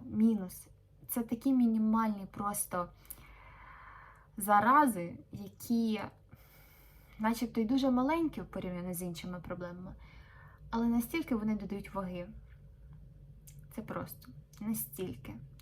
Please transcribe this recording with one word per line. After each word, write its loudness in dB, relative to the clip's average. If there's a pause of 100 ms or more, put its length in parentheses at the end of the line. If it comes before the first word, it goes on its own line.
мінус. 2 (420)
Це -2
такі 0
мінімальні 4
просто -4 (1500)
зарази, 6 (140)
які 0 (1160)
начебто 0
й 4
дуже 4
маленькі 2
в -8
порівнянні -6
з -6
іншими -6
проблемами, -10 (760)
але 2
настільки 0
вони 0
додають -6
ваги. -6 (1500)
Це -8
просто -10 (320)
настільки -6 (280)